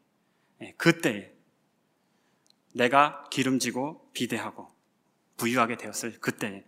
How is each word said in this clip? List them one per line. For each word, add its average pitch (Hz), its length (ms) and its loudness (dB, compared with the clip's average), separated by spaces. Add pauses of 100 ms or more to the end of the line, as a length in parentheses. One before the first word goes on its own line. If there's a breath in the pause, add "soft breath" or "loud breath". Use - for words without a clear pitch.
(640)
예, 104 140 -16
그때에 160 540 2 (1400)
내가 139 580 4
기름지고 131 840 -2
비대하고 113 540 -6 (680)
부유하게 117 400 2
되었을 110 420 -8
그때에 104 500 -6